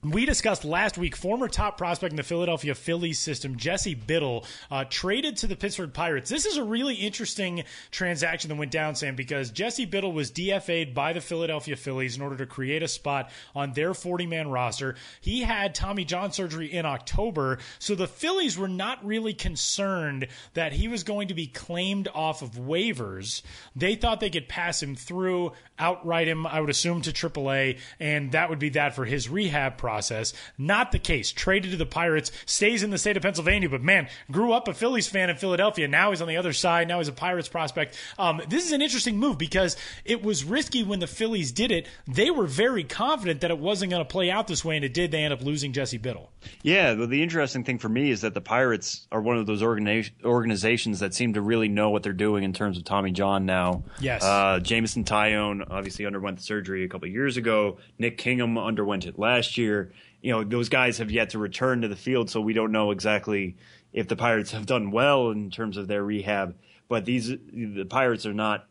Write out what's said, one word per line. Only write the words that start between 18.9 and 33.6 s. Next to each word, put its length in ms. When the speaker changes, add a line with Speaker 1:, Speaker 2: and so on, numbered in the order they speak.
Speaker 1:
really 280
concerned 920
that 180
he 160
was 160
going 240
to 60
be 120
claimed 680
off 300
of 140
waivers. 840
They 180
thought 240
they 120
could 180
pass 340
him 140
through, 560
outright 480
him, 180
I 160
would 100
assume, 320
to 100
triple 400
A, 240
and 320
that 180
would 80
be 120
that 260
for 80
his 240
rehab 500
process. 140
Not 340
the 80
case. 340
Traded 400
to 40
the 80
Pirates, 480
stays 360
in 60
the 80
state 220
of 40
Pennsylvania, 460